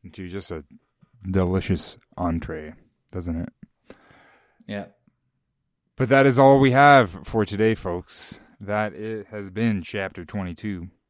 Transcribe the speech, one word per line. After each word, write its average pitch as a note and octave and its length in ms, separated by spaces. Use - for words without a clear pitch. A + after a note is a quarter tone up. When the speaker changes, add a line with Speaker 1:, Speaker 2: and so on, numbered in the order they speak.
Speaker 1:
into F#2 260
just F#2+ 220
a D#2 140
delicious F#2 640
entree, D#2+ 580
doesn't F2 300
it? - 540
Speaker 2:
Yeah. G2+ 200
Speaker 1:
But B2+ 120
that C3+ 180
is B2+ 120
all C#3 200
we C3+ 140
have C3+ 380
for A2 180
today, G#2+ 320
folks. - 640
That G#2 340
it G#2+ 340
has G2+ 220
been G#2 320
chapter F#2+ 420
twenty-two. F#2 640